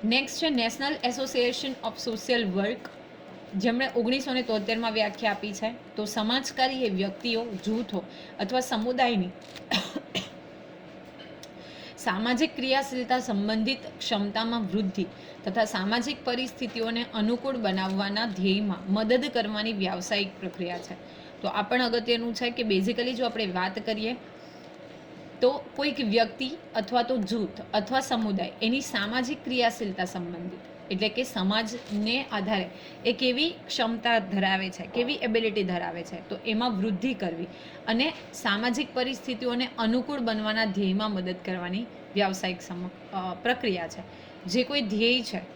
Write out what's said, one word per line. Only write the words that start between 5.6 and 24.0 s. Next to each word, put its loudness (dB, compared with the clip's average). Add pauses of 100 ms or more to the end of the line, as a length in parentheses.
તો 0
સમાજકારી 2
એ 4
વ્યક્તિઓ, 0
જૂથો -2 (360)
અથવા 2
સમુદાયની 2
<coughs> -6 (1700)
સામાજિક 2
ક્રિયાશીલતા 2
સંબંધિત 2 (200)
ક્ષમતામાં 0
વૃદ્ધિ 0 (380)
તથા 4
સામાજિક 0
પરિસ્થિતિઓને -2 (100)
અનુકૂળ 2
બનાવવાના 2
ધ્યેયમાં 2
મદદ 4 (100)
કરવાની 0
વ્યાવસાયિક 0
પ્રક્રિયા -4
છે. -10 (480)
તો 2
આ 2
પણ 4
અગત્યનું 2
છે 0
કે -2
basically 4
જો 0
આપણે 0
વાત 0
કરીએ 0 (1200)